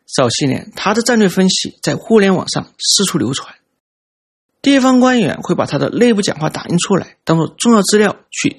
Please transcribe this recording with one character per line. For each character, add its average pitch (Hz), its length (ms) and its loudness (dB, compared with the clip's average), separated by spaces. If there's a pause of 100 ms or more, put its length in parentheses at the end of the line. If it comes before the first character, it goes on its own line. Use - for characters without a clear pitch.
(160)
早 127 140 2
些 147 160 -2
年， - 300 -4
他 196 180 -2
的 226 80 0
战 233 160 0
略 214 100 4
分 190 220 2
析 - 320 -6
在 143 140 -4
互 226 240 2
联 196 160 4
网 - 120 -6
上 - 300 -8
四 - 280 0
处 175 120 -4
流 123 160 -2
传， - 220 -12 (1040)
地 277 180 4
方 254 200 4
官 247 200 4
员 - 220 -2
会 170 140 -2
把 135 100 -2
他 143 140 -4
的 139 100 -2
内 240 240 2
部 202 80 0
讲 - 160 -4
话 156 140 -4
打 - 160 -12
印 175 100 -2
出 190 180 0
来， - 280 -6
当 165 160 0
作 151 80 -2 (100)
重 233 160 2
要 214 80 4
资 202 160 0
料 208 180 2 (140)
去 - 300 -6